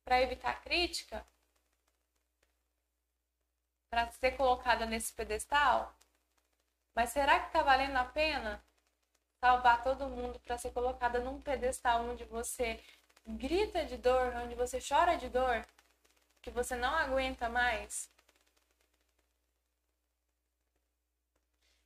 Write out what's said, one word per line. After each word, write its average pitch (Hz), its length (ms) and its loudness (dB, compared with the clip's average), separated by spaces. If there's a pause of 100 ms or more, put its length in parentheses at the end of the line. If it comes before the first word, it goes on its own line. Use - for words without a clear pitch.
Pra 254 180 4
evitar 254 400 -2
crítica? 320 640 -4 (2750)
Pra 233 220 0
ser 262 200 0
colocada 247 540 2
nesse 226 280 -4
pedestal? 226 840 0 (1000)
Mas 233 160 0
será 294 280 4
que - 120 -8
tá 320 100 2
valendo 277 360 4
a 247 80 2
pena 254 580 -2 (760)
salvar 247 440 6
todo 262 260 -2
mundo 247 300 -8
pra 240 180 -8
ser 240 140 -8
colocada 247 480 -2
num 269 220 -6
pedestal 247 640 0
onde 240 220 -8
você 226 580 -6 (440)
grita 311 580 -2
de 247 120 -10
dor, 247 380 2
onde 240 200 -8
você 247 240 -4
chora 320 380 2
de 247 120 -8
dor, 240 360 0 (760)
que - 80 -14
você 240 260 -4
não 247 180 -2
aguenta 262 560 -2
mais? 233 600 -2 (3750)